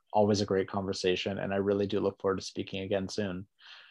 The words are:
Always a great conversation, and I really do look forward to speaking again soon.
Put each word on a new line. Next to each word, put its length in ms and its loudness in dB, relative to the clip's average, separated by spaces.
Always 300 4
a 40 0
great 220 2
conversation, 680 0
and 140 -4
I 40 0
really 300 2
do 140 0
look 200 -2
forward 200 0
to 40 -12
speaking 380 -6
again 260 -2
soon. 380 -4